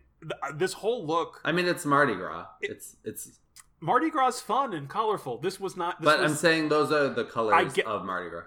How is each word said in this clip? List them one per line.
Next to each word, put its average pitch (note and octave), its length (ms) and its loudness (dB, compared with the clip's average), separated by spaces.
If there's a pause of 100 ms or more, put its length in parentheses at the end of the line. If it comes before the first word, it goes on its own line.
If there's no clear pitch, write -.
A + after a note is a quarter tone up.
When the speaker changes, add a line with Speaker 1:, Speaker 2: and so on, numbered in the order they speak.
(200)
Speaker 1:
th-, D3+ 360 -8
this F#3 160 0
whole G#3+ 340 -4
look D#3+ 380 -2
Speaker 2:
I D3+ 80 0
mean, F3 140 2
it's - 180 0
Mardi C#3 320 4
Gras. E2+ 300 -8 (140)
Speaker 1:
It G3+ 120 -6
Speaker 2:
It's, - 320 -18
it's - 340 -12 (400)
Speaker 1:
Mardi B3 320 2
Gras C4+ 180 2
is - 120 -4
fun A#3+ 320 -2
and C#3+ 160 -8
colorful. F#3+ 500 -4
This F#3 220 -4
was F#3 160 -6
not, F3 240 -4
this D#3 60 -4
Speaker 2:
But D3+ 120 6
I'm D3+ 120 2
Speaker 1:
was C#3+ 100 -2
Speaker 2:
saying D#3+ 280 4
those D3+ 220 2
are D3 180 4
the A#2 160 -2
colors A2 300 0
Speaker 1:
I F3+ 100 4
get, D#3 220 -2
Speaker 2:
of G2+ 180 -4
Mardi F2+ 260 -6
Gras. E2+ 160 -10